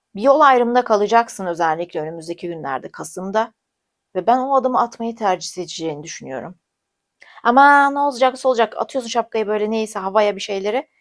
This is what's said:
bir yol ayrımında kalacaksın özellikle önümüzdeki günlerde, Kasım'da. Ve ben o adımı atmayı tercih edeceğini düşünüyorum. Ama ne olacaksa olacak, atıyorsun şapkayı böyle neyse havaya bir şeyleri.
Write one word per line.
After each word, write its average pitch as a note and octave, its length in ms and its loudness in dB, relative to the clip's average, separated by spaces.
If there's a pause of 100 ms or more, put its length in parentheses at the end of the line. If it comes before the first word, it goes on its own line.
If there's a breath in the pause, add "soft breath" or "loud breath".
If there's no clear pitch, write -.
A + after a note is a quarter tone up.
(160)
bir G3 60 -8
yol C#4 180 4
ayrımında B3 440 6
kalacaksın A3 600 0
özellikle E3+ 560 -2
önümüzdeki E3 460 -10
günlerde, C#3+ 440 -8
Kasım'da. G3 640 -6 (640)
Ve F3+ 120 -2
ben A#3+ 100 4
o C4+ 180 0
adımı B3+ 260 2
atmayı A#3 340 -6
tercih F#3 460 -4
edeceğini D#3+ 420 -8
düşünüyorum. C3+ 560 -12 (840 loud breath)
Ama C#4 460 6
ne C#4+ 100 -4
olacaksa C4 500 0
olacak, A3+ 280 0
atıyorsun A#3 320 -6
şapkayı A3+ 380 -2
böyle G#3+ 240 -2
neyse A3 280 -4
havaya G3+ 360 2
bir G3 60 -10
şeyleri. G#3 460 -4 (140)